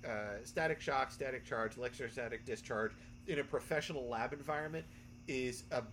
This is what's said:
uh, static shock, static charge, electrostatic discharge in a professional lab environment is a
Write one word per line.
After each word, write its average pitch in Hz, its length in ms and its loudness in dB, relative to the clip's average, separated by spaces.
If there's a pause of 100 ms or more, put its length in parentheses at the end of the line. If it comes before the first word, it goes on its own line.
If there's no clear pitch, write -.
uh, 104 360 -2
static 160 380 2
shock, 135 300 4
static 131 340 -2
charge, 113 320 2
electrostatic 120 680 -2
discharge 110 460 2 (360)
in 151 120 2
a 139 40 4
professional 147 640 2
lab 120 260 2
environment 156 520 -2 (420)
is 127 440 2
a 123 220 2